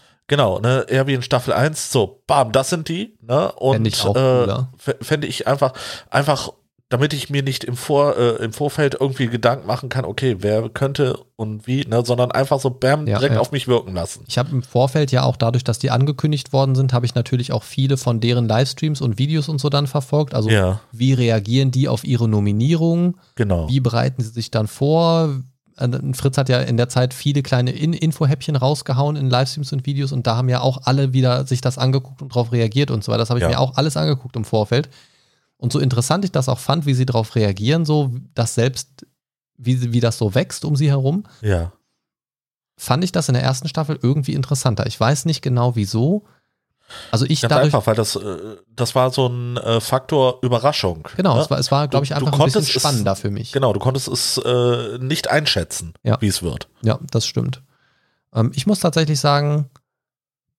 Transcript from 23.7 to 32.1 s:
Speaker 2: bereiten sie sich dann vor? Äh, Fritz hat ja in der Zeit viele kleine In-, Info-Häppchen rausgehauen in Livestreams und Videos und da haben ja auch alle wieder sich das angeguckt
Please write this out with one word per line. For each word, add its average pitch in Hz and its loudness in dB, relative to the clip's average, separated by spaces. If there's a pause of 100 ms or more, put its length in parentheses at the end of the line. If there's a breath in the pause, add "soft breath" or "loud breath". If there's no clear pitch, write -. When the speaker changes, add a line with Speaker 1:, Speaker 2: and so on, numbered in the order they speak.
Speaker 2:
bereiten 123 0
sie 110 -6
sich 113 -8
dann 107 0
vor? 165 2 (480)
Äh, 127 -2 (240)
Fritz 131 -2
hat 131 2
ja 127 2
in 123 0
der 123 2
Zeit 127 0
viele 143 -2
kleine 123 0
In-, 160 -2
Info-Häppchen 151 0
rausgehauen 143 0
in 139 -2
Livestreams 131 0
und 131 -4
Videos 139 -2
und 127 -4
da 117 2
haben 127 2
ja 123 2
auch 131 0
alle 135 2
wieder 131 2
sich 127 -2
das 127 -2
angeguckt 131 0